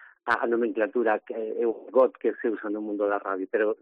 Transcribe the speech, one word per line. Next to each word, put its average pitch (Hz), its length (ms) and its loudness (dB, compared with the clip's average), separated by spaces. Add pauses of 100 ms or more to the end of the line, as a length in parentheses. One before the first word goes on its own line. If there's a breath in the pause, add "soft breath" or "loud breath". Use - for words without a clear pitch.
(220 loud breath)
a, 117 160 0
a 131 80 -2
nomenclatura 110 720 2
que - 160 -10
é 113 320 -2
o - 240 -4
GOT 123 240 4
que 117 240 0
se - 80 -4
usa 107 240 -2
no 107 80 -4
mundo 104 320 -2
da 101 80 0
radio, 95 320 -4
pero, 107 320 2